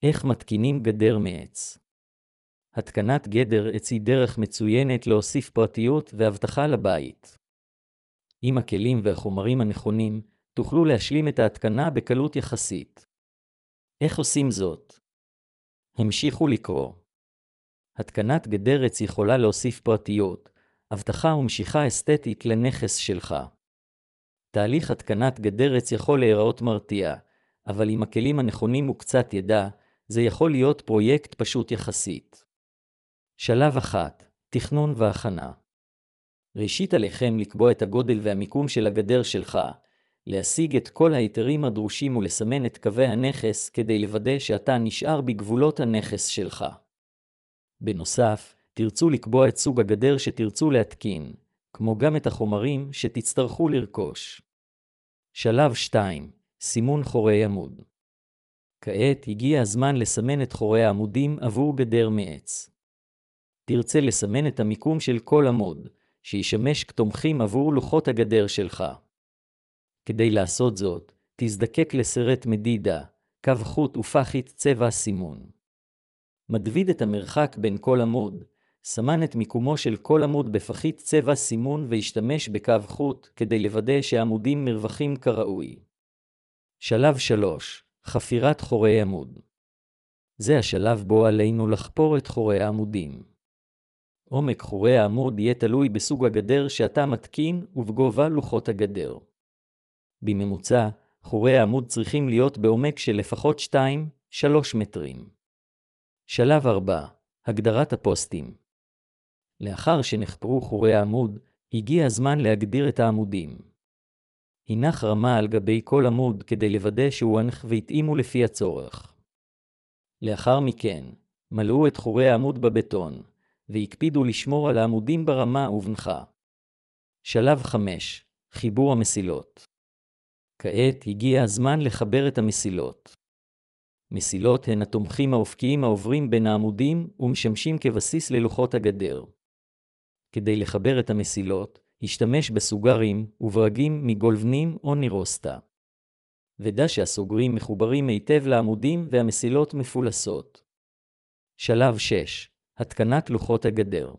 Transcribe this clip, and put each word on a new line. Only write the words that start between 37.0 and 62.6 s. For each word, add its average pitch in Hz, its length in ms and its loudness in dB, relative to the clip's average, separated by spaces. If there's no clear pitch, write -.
לקבוע 110 320 2
את 113 120 0
הגודל 117 400 0
והמיקום 104 460 -2
של 110 180 0
הגדר 104 360 2
שלך, 95 360 -4
להשיג 139 500 -2
את 113 120 -2
כל 160 260 4
ההיתרים 123 500 0
הדרושים 117 520 -2
ולסמן 117 500 -2
את - 120 -8
קווי 117 280 2
הנכס 123 600 -2
כדי 110 300 0
לוודא 107 400 -2
שאתה 123 400 0
נשאר 117 420 -2
בגבולות 123 600 0
הנכס 110 460 -2
שלך. - 380 -6
בנוסף, 107 720 -2
תרצו 170 360 2
לקבוע 127 380 4
את 120 80 -2
סוג 127 240 0
הגדר 110 380 2
שתרצו 120 520 0
להתקין, 101 600 -2
כמו 110 260 -2
גם 151 180 2
את 143 100 -2
החומרים 123 640 -2
שתצטרכו 123 760 -2
לרכוש. 113 760 -4
שלב 120 420 2
שתיים, 87 560 -2
סימון 135 440 0
חורי 107 400 2
עמוד. 95 380 -6
כעת 123 480 0
הגיע 127 320 2
הזמן 123 360 0
לסמן 123 460 0
את 120 100 -6
חורי 110 320 4
העמודים 110 560 0
עבור 127 360 0
גדר 117 320 2
מעץ. 98 600 -6